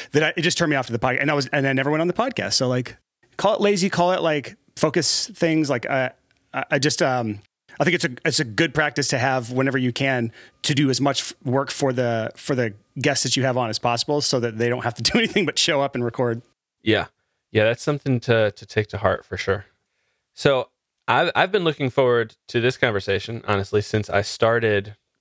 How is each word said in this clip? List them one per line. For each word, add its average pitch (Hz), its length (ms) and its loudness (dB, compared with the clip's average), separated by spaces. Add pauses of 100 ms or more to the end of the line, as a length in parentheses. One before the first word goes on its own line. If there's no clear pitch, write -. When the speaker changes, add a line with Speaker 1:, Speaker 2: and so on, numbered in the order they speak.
(100)
Speaker 1:
that 151 140 4
I, 160 120 0
it 170 60 -2
just 165 160 0
turned 165 120 2
me 143 60 2
off 131 100 -2
to 117 60 -6
the 117 60 -2
podcast. 127 220 0
And 143 100 0
I 151 40 0
was, 139 120 0
and 139 220 0
I 135 40 2
never 131 160 0
went 151 120 0
on 170 80 0
the 175 60 -2
podcast. 220 400 -2
So, 131 120 0
like, 127 300 -4 (400)
call 202 180 2
it - 60 -4
lazy, 202 280 2
call 175 220 2
it, 185 100 0
like, 151 360 -4 (180)
focus - 540 0
things. 160 420 0
Like, 120 180 -2
I, 131 220 -2 (420)
I, 131 200 -6
I 143 80 2
just, 143 200 0
um, 123 380 0 (400)
I 143 60 0
think 175 100 4
it's 170 100 -2
a, 143 60 -2 (140)
it's 156 160 0
a 151 40 0
good 123 300 0
practice 147 340 0
to 135 100 0
have 127 340 -2
whenever 131 260 0
you 127 140 0
can 127 400 -2 (300)
to 151 120 0
do 135 160 2
as 123 100 0
much 139 200 0
f-, - 140 -8 (100)
work 135 260 0
for 135 220 -2
the, 117 420 -2
for - 220 -4
the 113 180 -2 (260)
guests 135 220 0
that 131 140 -2
you 131 80 0
have 127 120 0
on 120 140 0
as 110 80 -4
possible 123 420 0
so 131 200 0
that 113 180 -4
they 120 100 0
don't 120 140 -2
have 120 120 -2
to 123 80 -8
<laughs> - 100 0
do - 40 2
anything 214 300 2
but - 140 -2
show 147 200 2
up 139 140 -2
and 120 100 -2
record. 117 380 -2 (420)
Speaker 2:
Yeah. 104 220 2 (460)
Yeah, 107 100 4
that's 113 220 0
something 139 340 0
to, 113 320 2
to - 160 -12
take - 220 -2
to 104 100 -8
heart 95 260 0
for - 120 -8
sure. 95 300 -2 (680)
So 135 360 0 (360)
I've, 151 300 2
I've 185 160 2
been 196 100 0
looking 147 280 0
forward 120 440 2 (140)
to 123 120 -2
this 123 160 0
conversation, 107 720 -2
honestly, 104 360 0
since - 280 -2
I 101 120 2
started 107 760 0 (240)